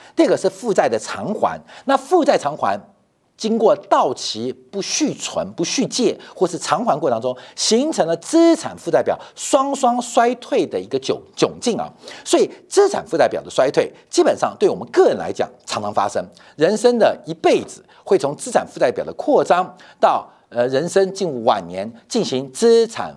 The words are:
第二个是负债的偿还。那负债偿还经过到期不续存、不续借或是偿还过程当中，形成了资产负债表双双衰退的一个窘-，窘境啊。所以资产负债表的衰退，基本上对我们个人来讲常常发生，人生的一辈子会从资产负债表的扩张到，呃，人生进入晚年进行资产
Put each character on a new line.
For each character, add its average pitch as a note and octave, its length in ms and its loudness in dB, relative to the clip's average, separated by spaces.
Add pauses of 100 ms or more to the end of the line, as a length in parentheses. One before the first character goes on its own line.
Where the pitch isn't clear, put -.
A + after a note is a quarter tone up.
(160)
第 E4 80 6
二 B3+ 40 2
个 E3 80 4
是 F#3+ 140 0
负 A3 240 -4
债 D#3+ 140 4
的 A2 100 -2
偿 G#2+ 340 -8
还。 D#2+ 280 -2 (240)
那 C4+ 120 2
负 D#4 280 2
债 A#3 120 4
偿 D3 200 -4
还 G#2 200 -2 (580)
经 A3 240 -2
过 A3 160 6 (140)
到 G3 260 2
期 A#2 380 -8 (180)
不 G3 100 -8
续 A#3+ 340 -2
存、 - 300 -6 (100)
不 F3 100 -2
续 A#3+ 220 -2
借 G#3+ 300 0 (160)
或 F#3 140 -2
是 F3+ 100 -4
偿 D#3+ 280 -2
还 G#3 160 0
过 D3+ 100 0
程 A#2 60 0
当 A2 40 -4
中， B2+ 160 -4 (200)
形 C4 340 0
成 F3 160 0
了 E3 120 0
资 E4 360 4
产 G2 220 -8
负 - 120 -12
债 D3+ 140 2
表 G#2 160 0 (160)
双 C#4 400 0
双 B3 260 0
衰 A#3+ 360 2
退 B3 280 -2
的 A2 140 -4
一 F#2 80 -8
个 C3+ 140 -6
窘-， - 180 -4 (160)
窘 C3 160 0 (100)
境 A3 160 -2
啊。 D#2+ 140 -8 (340)
所 F4 140 2
以 F#3+ 100 2 (200)
资 G4 200 4
产 - 160 -6
负 - 120 -6
债 C3+ 100 4
表 - 160 -4
的 - 80 -16
衰 C3+ 220 2
退， - 200 0 (160)
基 - 140 0
本 D#3 140 2
上 G#2 240 -2
对 G3+ 80 4
我 A2+ 80 -2
们 F#2 160 -10
个 F4 160 4
人 B2+ 100 0
来 F2 140 -6
讲 - 180 -6 (160)
常 - 160 -6
常 G#2 100 -6
发 G2+ 160 0
生， F#2 160 -4 (300)
人 F3 220 2
生 A#3+ 220 2
的 C#3 280 2
一 E3 80 -8
辈 B3+ 300 2
子 - 200 -20 (200)
会 G3+ 120 2
从 C#3+ 200 -2
资 - 120 -12
产 D#3 160 0
负 - 140 -16
债 C3+ 140 2
表 E2 120 -4
的 D#2 100 -10
扩 A#3+ 280 2
张 F3+ 320 0 (240)
到， B2+ 260 2 (240)
呃， A#2+ 200 0
人 C3+ 200 0
生 F#3+ 240 2
进 F#3+ 160 -4
入 B2 140 -6
晚 G#2+ 240 0
年 F#2+ 240 -8 (180)
进 G#3+ 160 0
行 C3 280 -4
资 A#3 340 4
产 F2 300 -10